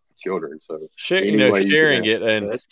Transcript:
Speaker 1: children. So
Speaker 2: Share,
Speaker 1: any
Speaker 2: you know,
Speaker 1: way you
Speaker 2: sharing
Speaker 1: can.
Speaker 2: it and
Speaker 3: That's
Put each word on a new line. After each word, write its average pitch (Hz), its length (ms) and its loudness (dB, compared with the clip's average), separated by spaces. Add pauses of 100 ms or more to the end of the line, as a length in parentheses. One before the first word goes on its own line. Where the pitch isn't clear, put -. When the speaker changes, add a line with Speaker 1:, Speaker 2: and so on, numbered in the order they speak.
(180)
Speaker 1:
children. 80 420 -8
So 78 360 -12
Speaker 2:
Share, - 220 -2
Speaker 1:
any 196 140 -2
Speaker 2:
you 208 60 2
know, 208 140 4
Speaker 1:
way 196 100 4
you - 80 0
Speaker 2:
sharing 151 340 4
Speaker 1:
can. 107 80 2
Speaker 2:
it 101 100 -2
and 107 280 0
Speaker 3:
That's 120 220 -8